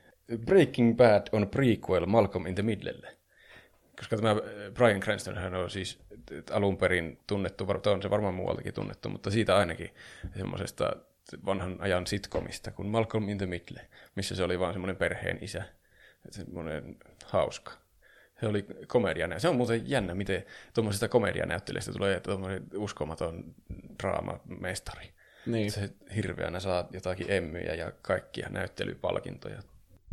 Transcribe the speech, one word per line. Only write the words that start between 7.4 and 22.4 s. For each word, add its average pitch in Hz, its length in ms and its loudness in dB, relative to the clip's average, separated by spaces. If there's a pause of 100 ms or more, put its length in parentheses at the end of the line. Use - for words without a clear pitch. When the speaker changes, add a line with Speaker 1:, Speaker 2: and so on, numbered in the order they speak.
Speaker 1:
var-, 92 220 0
on 98 140 2
se 101 80 -4
varmaan 104 240 2
muualtakin 95 400 -2
tunnettu, 101 340 -6
mutta 98 220 -6
siitä 98 260 4
ainakin 85 340 0 (460)
semmoisesta 92 600 -4 (500)
vanhan 92 340 -2
ajan 90 260 0
sitcomista - 640 -4
kuin 95 180 -8
Malcolm 107 400 0
in 101 100 -2
the 98 80 0
Middle, - 340 -8 (340)
missä 98 200 -4
se 92 80 0
oli 90 160 2
vaan 87 160 0
semmoinen 90 220 -4
perheen 90 440 -2
isä. - 220 -8 (680)
Semmoinen 82 640 -8 (280)
hauska. - 480 0 (680)
Se 113 60 -2
oli 104 200 0 (200)
komediana. 85 520 0
Se - 100 2
on 156 80 4
muuten 117 340 0
jännä, 98 240 0
miten 95 300 -2 (300)
tuommoisesta 107 340 0
komedianäyttelijästä 90 840 0
tulee 98 280 0
tommoinen 95 420 -4 (140)